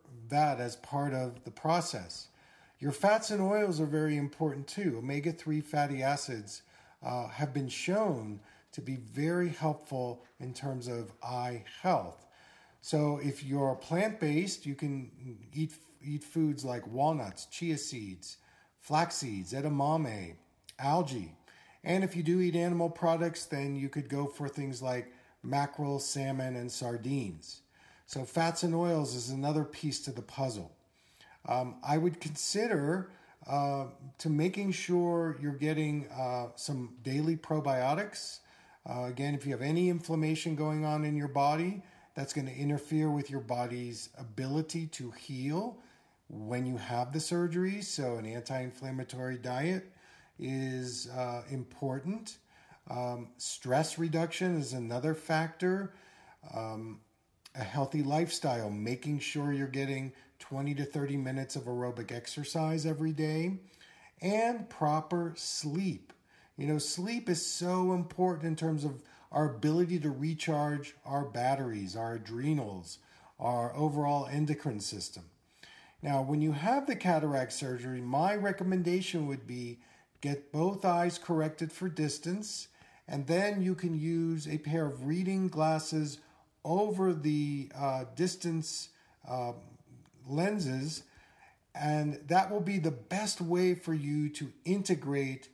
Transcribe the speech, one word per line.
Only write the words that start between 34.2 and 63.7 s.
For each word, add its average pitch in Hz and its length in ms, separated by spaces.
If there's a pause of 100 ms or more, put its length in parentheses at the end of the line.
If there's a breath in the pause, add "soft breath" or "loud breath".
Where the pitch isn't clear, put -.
making 185 420
sure 170 720
you're 147 100
getting, 147 560
uh, 123 480
some 127 460
daily 151 340
probiotics. 151 1040 (500 loud breath)
Uh, 123 160
again, 139 300
if 123 100
you 139 80
have 117 80
any 165 300
inflammation 160 640
going 151 320
on 151 180
in 151 120
your 143 120
body, 156 540 (320 loud breath)
that's 139 180
gonna 131 180
interfere 147 600
with 143 200
your 135 100
body's 120 760
ability 139 720
to 123 240
heal 147 640 (540 loud breath)
when 117 340
you 127 140
have 120 340
the 156 80
surgery. 175 640
So 127 340
an 110 80
anti-inflammatory 127 1120
diet 135 560 (460 loud breath)
is, 127 720
uh, 123 420
important. 139 880 (500 loud breath)
Um, 123 480
stress 151 600
reduction 165 580
is 127 160
another 127 420
factor. 170 800 (640 loud breath)
Um, 110 460 (540)
a 123 100
healthy 135 400
lifestyle, 139 640
making 123 480
sure 143 340
you're 139 140
getting 135 460 (260 loud breath)
twenty 139 360
to 143 100
thirty 139 320
minutes 131 400
of 123 80
aerobic 123 480
exercise 156 760
every 160 260
day, 156 460 (600 loud breath)